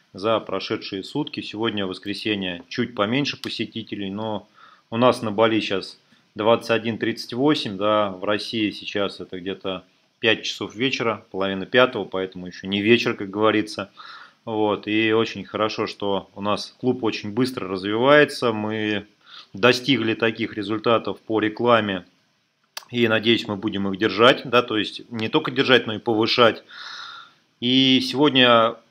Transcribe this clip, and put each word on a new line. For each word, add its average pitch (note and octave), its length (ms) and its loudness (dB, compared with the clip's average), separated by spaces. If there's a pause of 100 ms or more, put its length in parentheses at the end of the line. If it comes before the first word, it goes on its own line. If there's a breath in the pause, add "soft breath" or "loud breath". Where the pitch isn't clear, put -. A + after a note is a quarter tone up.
(120 loud breath)
за G#2 280 -2
прошедшие G2 640 -6
сутки. D3 380 -8
Сегодня G#2 460 -4
воскресенье, F#2+ 800 -6
чуть A#2+ 280 -6
поменьше A#2+ 460 -2
посетителей, G#2 680 -8
но G#2+ 360 -6 (420 soft breath)
у A2+ 80 -6
нас B2 240 4
на A2+ 100 -4
Бали A2+ 280 4
щас F#2+ 400 -6 (360 soft breath)
двадцать A2+ 360 2
один A2+ 260 -2
тридцать A2+ 360 -6
восемь, B2+ 440 0
да, G#2 320 2
в F#2 140 -12
России G#2 480 -2
сейчас G2 480 -6
это F#2 200 -12
где-то F#2 440 -8 (360 soft breath)
пять A2 240 2
часов - 320 -8
вечера, A#2 560 -2
половина F#2+ 340 -4
пятого, B2 400 2
поэтому F#2 420 -6
ещё F2+ 200 -14
не G2+ 140 0
вечер, A2+ 340 4
как G2+ 140 -10
говорится. G#2 640 -2 (540 loud breath)
Вот, G#2+ 420 -2
и A2 260 2
очень A2 320 -2
хорошо, G#2+ 420 -2
что G2 480 -4
у G2+ 60 -12
нас G2+ 380 -4
клуб B2+ 240 -2
очень G#2+ 280 -4
быстро A2 360 -4
развивается, A#2 840 2
мы G#2+ 560 -2 (460 loud breath)
достигли A2+ 600 2
таких A2+ 400 -2
результатов G#2+ 680 -2
по A2 180 -2
рекламе, G#2+ 640 0 (840)
и, A#2+ 160 2
надеюсь, A2 400 2
мы G#2 80 -2
будем G2 320 -4
их F#2+ 120 -4
держать, A2 460 4
да, A#2+ 160 4
то A2+ 160 -2
есть - 320 -6
не A2 200 -6
только D#3 200 0
держать, B2 380 4
но A2 80 -4
и G#2 40 -8
повышать. A2+ 640 2 (960 loud breath)
И C3 420 4
сегодня B2+ 760 4 (160)